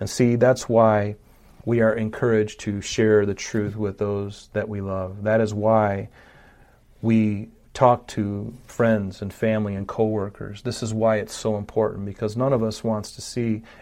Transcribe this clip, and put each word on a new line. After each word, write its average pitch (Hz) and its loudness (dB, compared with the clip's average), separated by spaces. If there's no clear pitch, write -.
And - -6
see, 120 2
that's 123 2
why 107 4
we 117 2
are 110 4
encouraged 110 0
to 101 -4
share 107 4
the 101 -2
truth 104 -4
with 104 -4
those 101 -6
that 104 -4
we 104 -6
love. 95 -6
That 110 2
is 104 0
why 104 2
we 110 2
talk 123 4
to 101 -6
friends 107 0
and 98 -8
family 107 -2
and 98 -8
coworkers. 104 -4
This - -6
is 113 -4
why 110 2
it's 104 -6
so 110 -2
important, 104 -2
because 104 -6
none 131 0
of 117 0
us 110 -4
wants 107 -4
to - -18
see 113 -4